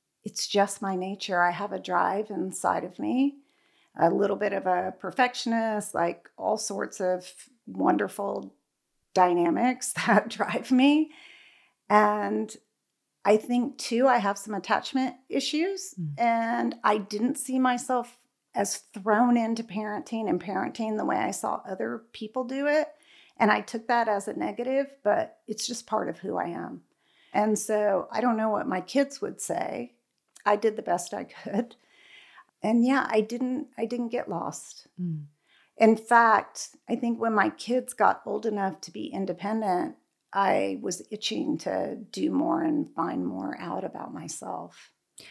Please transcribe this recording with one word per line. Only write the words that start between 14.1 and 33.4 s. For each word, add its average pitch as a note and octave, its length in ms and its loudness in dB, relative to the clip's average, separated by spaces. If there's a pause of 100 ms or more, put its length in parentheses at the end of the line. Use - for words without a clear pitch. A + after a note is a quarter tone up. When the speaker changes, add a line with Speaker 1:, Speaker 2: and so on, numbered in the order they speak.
Speaker 1:
have G3+ 200 0
some G#3+ 160 -8
attachment B3 640 -2 (120)
issues, E4 720 -2
Speaker 2:
Mm. D3+ 180 -6
Speaker 1:
and A#3 560 0 (100)
I G#3+ 140 4
didn't G#3 380 -2
see C4 220 -2
myself B3 600 0 (360)
as G3+ 220 0 (180)
thrown A3 420 4
into A3+ 280 0
parenting G#3+ 640 -6
and F#3 140 2
parenting A3 540 -4
the G#3+ 80 -2
way G3+ 120 0
I - 140 0
saw - 360 -4
other A3 360 -6 (100)
people A3 320 -8
do C4+ 220 -4
it. D4 220 2 (500)
And G#3 120 4
I G#3 120 4
took A3+ 260 -8
that A#3 200 4
as G3+ 200 0
a G#3 60 -6
negative, A#3+ 520 -2 (160)
but G#3 360 0 (100)
it's - 180 -6
just A#3 200 -8
part G#3+ 220 -2
of E3+ 100 -8
who F#3 180 -6
I F3 120 -2
am. E3+ 340 -10 (500)
And G#3+ 260 2
so G#3 540 0
I A3 80 -2
don't A#3 160 2
know A3 140 0
what - 180 -2
my F#3 140 -2
kids C#4 400 0
would - 180 -8
say. - 540 -4 (500)
I G#3 120 4
did G#3+ 200 0
the G#3 60 -8
best F3 320 -2
I F3+ 100 -6
could. A3 520 -6 (840)
And A#3 220 4
yeah, C4 260 4
I A3 120 4
didn't, B3 460 -4 (100)